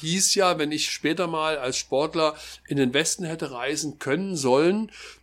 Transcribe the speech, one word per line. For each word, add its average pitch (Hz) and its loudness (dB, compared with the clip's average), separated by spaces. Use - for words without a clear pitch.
hieß 175 0
ja, 180 4
wenn 151 -2
ich 151 -2
später 165 0
mal 156 -2
als 127 -4
Sportler 156 0
in 143 -2
den 131 4
Westen 160 0
hätte 160 -6
reisen 143 -6
können 180 -2
sollen, 156 4